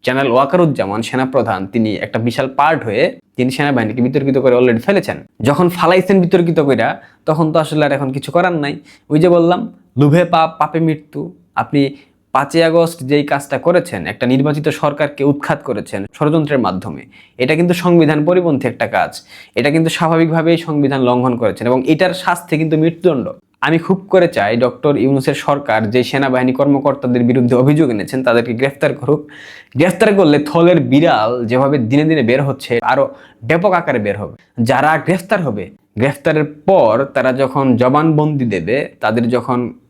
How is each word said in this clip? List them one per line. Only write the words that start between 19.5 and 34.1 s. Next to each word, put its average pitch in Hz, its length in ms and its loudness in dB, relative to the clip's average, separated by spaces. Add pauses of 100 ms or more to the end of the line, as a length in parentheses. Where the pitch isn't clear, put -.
এটা 120 140 0
কিন্তু 165 200 2
স্বাভাবিকভাবেই 165 680 2
সংবিধান 143 440 -2
লঙ্ঘন 123 360 0
করেছেন 113 300 -2
এবং 131 200 0
এটার 160 260 0
শাস্তি 175 440 -4
কিন্তু 156 200 0
মৃত্যুদণ্ড। 160 520 0 (320)
আমি 151 160 2
খুব 180 200 0 (120)
করে 180 180 4
চাই 110 300 0
ডক্টর 127 400 0
ইউনূসের 135 360 0
সরকার 127 560 -2
যে 123 140 2
সেনাবাহিনী 127 500 0
কর্মকর্তাদের 135 680 0
বিরুদ্ধে 123 320 2
অভিযোগ 143 340 2
এনেছেন, 117 340 -4
তাদেরকে 120 300 0
গ্রেফতার 139 400 -2
করুক। 143 340 -2 (500)
গ্রেফতার 190 380 2
করলে 151 240 4
থলের 170 400 2
বিড়াল 123 680 2
যেভাবে 135 320 0
দিনে 127 260 0
দিনে 156 200 2
বের 123 180 2
হচ্ছে, 135 400 -4
আরো 131 340 0 (280)
ব্যাপক 170 300 2
আকারে 151 260 0
বের 101 180 -4